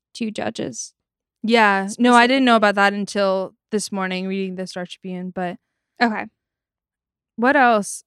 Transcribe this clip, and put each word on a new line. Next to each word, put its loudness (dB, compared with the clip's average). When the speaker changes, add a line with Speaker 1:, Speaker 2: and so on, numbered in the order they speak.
Speaker 1:
two -8
judges -8
Speaker 2:
Yeah. 2
No, 4
I 8
didn't 2
know 4
Speaker 1:
specifically. 4
Speaker 2:
about 0
that 2
until -2
this -4
morning -6
reading -6
the -8
Star -10
Tribune, -12
but -8
Speaker 1:
Okay. 0
Speaker 2:
What 2
else? 2